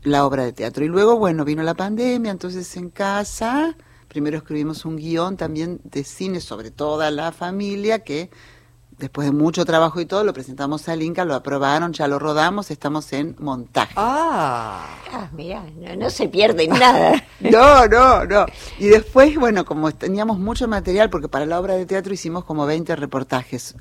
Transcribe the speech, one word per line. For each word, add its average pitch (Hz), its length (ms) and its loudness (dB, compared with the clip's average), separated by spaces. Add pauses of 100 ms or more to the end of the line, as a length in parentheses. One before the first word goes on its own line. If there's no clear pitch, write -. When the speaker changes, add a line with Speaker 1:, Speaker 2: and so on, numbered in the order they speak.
Speaker 1:
la 143 220 4
obra 135 180 0
de 120 100 -4
teatro. 120 320 -6
Y - 20 0
luego, 208 300 4
bueno, 165 280 0
vino 151 180 -2
la 165 100 -2
pandemia, 220 580 -4
entonces 180 460 -10
en 180 120 -12
casa, 226 840 -4 (320)
primero 151 300 -6
escribimos 151 480 -8
un 160 120 -8
guión 165 400 -4
también 170 460 -8
de 143 200 -8
cine 190 360 -8
sobre 110 320 -14
toda 151 400 -4
la 156 200 -6
familia, 202 720 -4
que 156 260 -8 (680)
después 143 300 -6
de 139 40 2
mucho 160 340 2
trabajo 165 340 2
y 165 60 -4
todo, 190 180 -2
lo 202 100 0
presentamos 135 540 -8
al 165 140 -4
Inca, 170 240 -4
lo 156 80 -2
aprobaron, 139 580 0
ya 151 160 -4
lo 143 120 -2
rodamos, 156 500 0
estamos 151 440 -6
en 147 260 -6
montaje. 127 560 -4
Speaker 2:
Ah. 165 920 -2 (280)
Speaker 3:
Ah, 214 200 -10
mirá, 165 300 -12 (140)
no, 175 180 -14
no 214 140 -4
se - 200 -2
pierde 170 380 4
nada. 247 600 6
Speaker 1:
<laughs> - 120 -20
No, 247 460 8
no, 240 380 6
no. 190 200 4 (320)
Y 196 80 -2
después, 254 500 8
bueno, 220 300 2
como 156 260 -2
teníamos 202 460 -2
mucho 233 300 -4
material, 202 420 2
porque 151 180 -4
para 143 200 -2
la 170 120 -2
obra 190 140 -2
de 185 140 -2
teatro 190 260 -4
hicimos 175 320 -8
como 151 220 -4
veinte 160 280 -2
reportajes, 131 840 -6